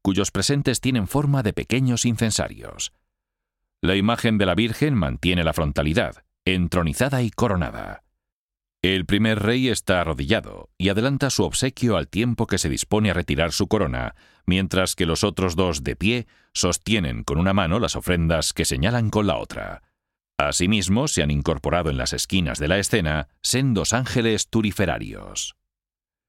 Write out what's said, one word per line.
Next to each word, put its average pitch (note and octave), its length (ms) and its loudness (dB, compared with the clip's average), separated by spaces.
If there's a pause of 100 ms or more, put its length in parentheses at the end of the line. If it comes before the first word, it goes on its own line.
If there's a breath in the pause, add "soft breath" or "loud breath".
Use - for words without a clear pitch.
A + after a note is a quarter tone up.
cuyos G2 280 0
presentes C3 500 0
tienen B2 280 0
forma C#3 340 2
de G#2 100 0
pequeños B2 520 0
incensarios. G#2 880 -2 (880)
La F2+ 160 2
imagen A2 420 2
de G2 80 4
la F2+ 80 4
Virgen A#2 400 2
mantiene E2+ 480 0
la D#2+ 100 0
frontalidad, D#2 720 0 (200)
entronizada F#2 800 0
y A2+ 80 -2
coronada. A#1 720 -4 (760)
El F#2 240 2
primer G#2 360 2
rey B2 280 2
está F#2+ 320 0
arrodillado D#2+ 800 -2
y F#2 120 2
adelanta B2+ 400 0
su - 120 0
obsequio A#2 540 0
al D#2 100 -2
tiempo A2+ 400 0
que F#2+ 120 0
se - 100 -2
dispone G#2 420 0
a A#2 40 0
retirar E2 360 0
su G2 160 -2
corona, B1+ 480 -2 (320 soft breath)
mientras F#2 480 2
que F2+ 120 0
los D#2+ 180 0
otros F#2 320 0
dos, E2+ 260 0
de B1+ 140 -4
pie, A#2 320 -2 (260 soft breath)
sostienen E2 720 0
con C#2+ 140 -2
una F#2 140 2
mano F#2+ 280 2
las D#2+ 160 -2
ofrendas E2 560 0
que - 120 0
señalan G#2 460 0
con G#2 160 2
la C#2+ 120 0
otra. G1+ 440 -10 (560)
Asimismo, F#2+ 720 2
se E2+ 160 2
han D2 80 0
incorporado D#2 580 0
en C#2 60 -2
las B1 160 -4
esquinas C#2+ 480 -2
de D2+ 80 -2
la F#2 100 2
escena D#2+ 480 0 (160)
sendos B2 500 0
ángeles A2+ 560 0
turiferarios. A1 1080 -2 (720)